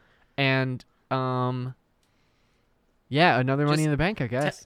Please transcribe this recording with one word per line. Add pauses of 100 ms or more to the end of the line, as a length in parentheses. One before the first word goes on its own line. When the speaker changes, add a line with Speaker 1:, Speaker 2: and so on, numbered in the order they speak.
(380)
Speaker 1:
And, (280)
um, (1400)
yeah,
another
Money
Speaker 2:
Just
Speaker 1:
in
the
Bank,
I
Speaker 2:
te-,
Speaker 1:
guess.